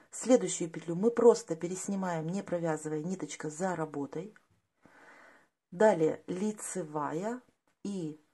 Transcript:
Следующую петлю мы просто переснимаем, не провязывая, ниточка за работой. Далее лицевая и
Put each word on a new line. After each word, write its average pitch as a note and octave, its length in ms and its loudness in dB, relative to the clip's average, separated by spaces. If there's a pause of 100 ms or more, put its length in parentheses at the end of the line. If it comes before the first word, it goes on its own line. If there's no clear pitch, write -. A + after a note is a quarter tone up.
Следующую F3+ 640 2
петлю E3 240 -6
мы G#3+ 160 4
просто A3+ 440 6
переснимаем, F3+ 760 -4
не F#3+ 120 -4
провязывая, D#3 600 -2
ниточка D#3+ 480 -6
за F3+ 240 -4
работой. D#3 580 -6 (1400)
Далее F3 560 4
лицевая F3+ 1120 -4 (440)
и F3+ 360 -6 (140)